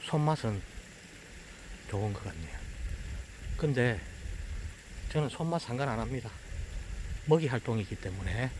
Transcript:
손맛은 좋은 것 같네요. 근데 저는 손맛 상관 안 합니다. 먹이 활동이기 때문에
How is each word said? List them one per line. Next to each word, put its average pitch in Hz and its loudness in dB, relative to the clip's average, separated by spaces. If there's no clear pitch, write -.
손맛은 147 4
좋은 104 0
것 95 -6
같네요. 80 -6
근데 123 4
저는 151 4
손맛 165 2
상관 131 0
안 113 2
합니다. 117 0
먹이 156 10
활동이기 113 2
때문에 95 0